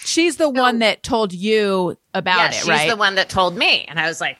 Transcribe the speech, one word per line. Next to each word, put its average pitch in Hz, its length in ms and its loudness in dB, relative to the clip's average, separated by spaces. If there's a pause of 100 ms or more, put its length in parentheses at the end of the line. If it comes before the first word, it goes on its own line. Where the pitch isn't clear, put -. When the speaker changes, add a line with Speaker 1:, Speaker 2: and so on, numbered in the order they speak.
Speaker 1:
She's 330 320 0
the 330 100 0
Speaker 2:
So 294 40 2
Speaker 1:
one 247 300 2
that 220 220 0
told 220 300 -2
you 190 680 0 (160)
about 185 260 0
Speaker 2:
Yeah, 165 100 4
Speaker 1:
it, 139 60 -6
Speaker 2:
she's 110 120 -4
Speaker 1:
right? 156 220 2
Speaker 2:
the 226 80 -2
one 196 180 2
that 190 140 0
told 180 260 0
me. 277 320 0
And 151 100 -12
I 160 120 -2
was 160 100 -6
like, 147 200 -6